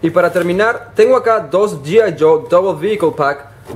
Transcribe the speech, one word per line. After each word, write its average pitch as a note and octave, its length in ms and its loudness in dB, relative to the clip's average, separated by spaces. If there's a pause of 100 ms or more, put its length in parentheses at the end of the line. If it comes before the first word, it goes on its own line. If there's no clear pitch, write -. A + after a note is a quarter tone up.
Y E3 80 -2
para E3+ 240 0
terminar, F3+ 600 -2
tengo B3 220 4
acá A3+ 240 0
dos F3 420 -2
G D#3 140 -2
I G3+ 220 2
Joe D#3 300 2
Double F3 320 0
Vehicle F3+ 340 -2
Pack C#3+ 300 -4 (320)